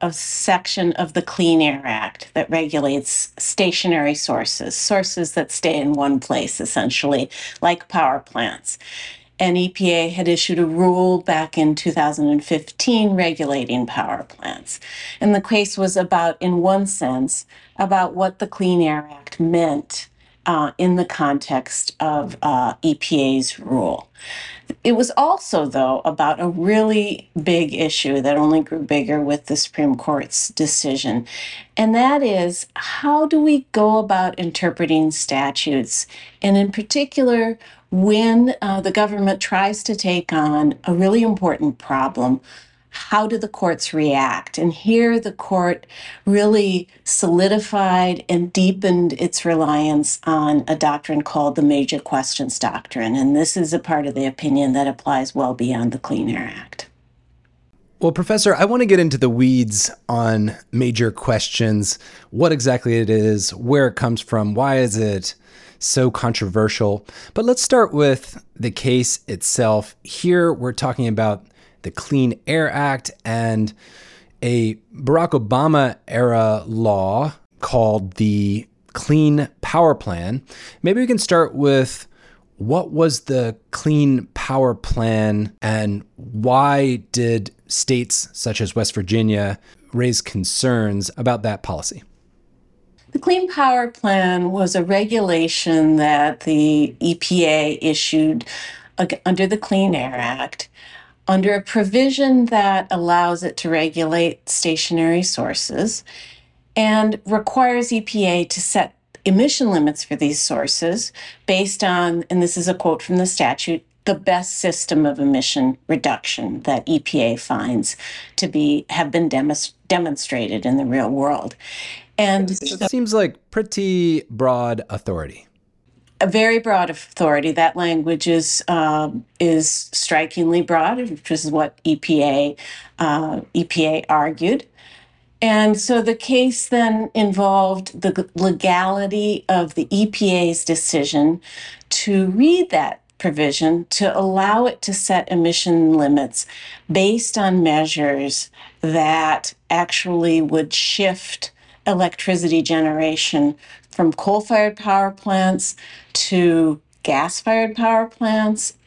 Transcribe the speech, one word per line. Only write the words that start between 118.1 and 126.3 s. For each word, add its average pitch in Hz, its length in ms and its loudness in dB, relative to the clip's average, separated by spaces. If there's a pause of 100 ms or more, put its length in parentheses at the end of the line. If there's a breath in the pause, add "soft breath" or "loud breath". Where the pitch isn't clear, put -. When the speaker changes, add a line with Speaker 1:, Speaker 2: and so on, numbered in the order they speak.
Speaker 1:
to 190 100 -2
be, 147 440 0
have 156 200 -2
been 165 180 0
demonst-, 143 440 -2 (160)
demonstrated 139 760 -4
in 127 120 2
the 139 100 0
real 120 240 0
world." 139 460 -4 (640 loud breath)
And 196 340 2
Speaker 2:
It 190 360 -6
seems 240 240 -2
like 208 380 -2
pretty 185 800 0
broad 120 580 0
authority. 85 600 -8 (680)
Speaker 1:
A 190 80 2
very 220 320 2